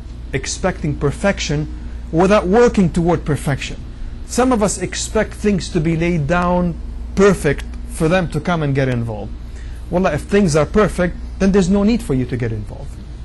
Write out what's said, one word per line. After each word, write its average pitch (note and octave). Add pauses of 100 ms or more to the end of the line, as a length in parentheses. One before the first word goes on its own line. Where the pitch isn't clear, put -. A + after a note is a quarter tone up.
(340)
Expecting -
perfection D3+ (380)
without F#3+
working G#3+
toward E3+
perfection. C3+ (440)
Some B3+
of G#3+
us G3
expect G3
things G#3
to F3+
be D#3+
laid E3
down F3 (400)
perfect F#3 (260)
for E3
them F3
to D#3
come F3
and C#3
get C3+
involved. A2+ (580)
Wallah, F3
if C3+
things G3
are D3+
perfect, F3+ (240)
then G3
there's F#3
no G3+
need A3+
for C#3+
you B2+
to B2
get A#2
involved. - (300)